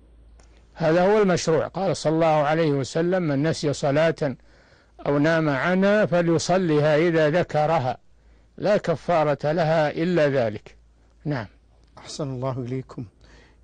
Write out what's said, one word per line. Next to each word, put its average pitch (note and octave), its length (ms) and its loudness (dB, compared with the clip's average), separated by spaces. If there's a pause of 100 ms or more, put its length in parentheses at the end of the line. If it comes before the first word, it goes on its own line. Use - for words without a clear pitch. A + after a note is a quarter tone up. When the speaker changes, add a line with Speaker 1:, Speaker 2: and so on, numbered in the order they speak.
(760)
Speaker 1:
هذا F3 380 2
هو A3 100 4
المشروع. D#3+ 440 0
قال F3 300 -4
صلى D#3 160 -2
الله E3 140 2
عليه D#3 460 2
وسلم: E3 500 -2
"من C#3+ 200 -2
نسي D#3+ 300 -2
صلاة D3+ 640 0 (720)
أو D3 120 0
نام D#3+ 300 2
عنها F#3 580 2
فليصلها E3 880 2
إذا D#3+ 340 2
ذكرها، D3+ 680 0 (580)
لا G3 200 0
كفارة D3+ 760 0
لها D#3+ 380 0
إلا E3 380 0
ذلك." A2+ 480 -2 (480)
نعم. C3 220 -6 (520)
Speaker 2:
أحسن C#3 360 -10
الله B2+ 240 -6
إليكم. B2+ 460 -10 (600)